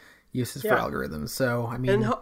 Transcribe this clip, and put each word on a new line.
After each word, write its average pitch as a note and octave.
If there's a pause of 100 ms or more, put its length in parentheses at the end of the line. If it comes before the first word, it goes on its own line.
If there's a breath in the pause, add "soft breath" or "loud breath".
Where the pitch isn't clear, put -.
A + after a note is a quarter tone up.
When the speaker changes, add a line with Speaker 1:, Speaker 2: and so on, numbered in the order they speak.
(300 soft breath)
Speaker 1:
uses B2
for G#3+
Speaker 2:
Yeah. G#3+
Speaker 1:
algorithms. D2
So, A#2+
I B2
mean C3
Speaker 2:
And G#3+
ho-, A3+